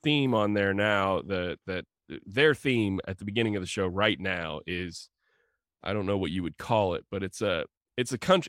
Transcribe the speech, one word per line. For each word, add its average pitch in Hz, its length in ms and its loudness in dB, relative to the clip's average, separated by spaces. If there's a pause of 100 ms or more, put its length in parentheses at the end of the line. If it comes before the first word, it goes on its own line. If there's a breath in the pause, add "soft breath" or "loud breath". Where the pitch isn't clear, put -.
theme 143 300 2
on 104 200 4
there 98 200 2
now, 98 480 2
the, 90 360 -4 (100)
that 92 160 -6 (420)
their 135 300 2
theme 107 500 0
at 92 120 -8
the 104 80 -12
beginning 104 320 0
of 92 40 -4
the 90 60 -6
show 98 180 -2
right 98 320 2
now 85 480 -4
is, 90 440 -8 (720)
I 92 80 -4
don't 104 140 -2
know 101 120 2
what 90 140 0
you 90 120 -2
would 80 140 -6
call 104 360 2
it, - 180 -6
but 98 100 -4
it's 95 200 -8
a, 90 240 0 (320)
it's 123 160 -2
a 123 40 -2
country, 185 320 4